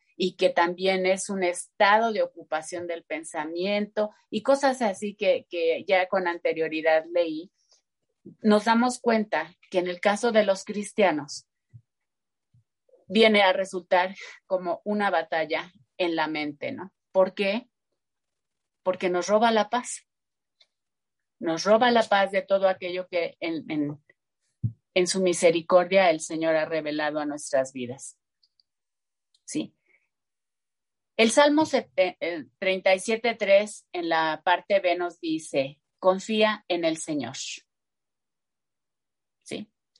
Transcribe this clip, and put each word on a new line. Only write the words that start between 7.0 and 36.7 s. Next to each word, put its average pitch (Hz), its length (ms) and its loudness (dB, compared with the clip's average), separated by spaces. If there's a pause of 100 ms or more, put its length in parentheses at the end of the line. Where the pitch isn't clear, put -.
leí, 165 380 -2 (920)
nos 208 240 4
damos 233 340 2
cuenta 208 560 -2 (160)
que 185 80 0
en 180 80 -2
el 175 100 -8
caso 214 320 0
de 214 140 4
los 196 200 0
cristianos 185 840 -2 (1600)
viene 214 340 6
a 185 100 6
resultar 185 640 0 (320)
como 180 380 -4
una 208 260 -2
batalla 165 640 -4 (260)
en 170 160 -2
la 156 140 -2
mente, 147 420 -6
¿no? 175 220 -12 (180)
¿Por 190 240 2
qué? 202 340 -4 (1160)
Porque 185 260 -2
nos 180 160 -2
roba 220 240 4
la 214 180 2
paz. - 380 -8 (1300)
Nos 165 240 -4
roba 220 260 4
la 226 140 4
paz 196 260 2
de 190 120 -2
todo 196 260 2
aquello 180 400 -4
que 170 320 -4
en, 165 280 -6
en, 147 300 -4 (1000)
en 180 120 2
su 190 120 -4
misericordia 180 880 4
el 160 100 0
Señor 160 340 -2
ha 156 100 0
revelado 151 540 -4
a 147 80 -4
nuestras 143 460 -4
vidas. 127 440 -12 (1300)
Sí. - 300 -8 (1400)
El 226 160 4
Salmo 294 340 4
sete-, - 540 -2
el 165 380 -8
treinta 190 360 0
y 190 60 -2
siete 226 340 -2
tres 202 580 2
en 339 160 -6
la 160 360 0
parte 180 340 2
B 175 180 0
nos 175 240 -6
dice, 156 600 -4 (180)
"Confía 214 720 0
en 170 160 -2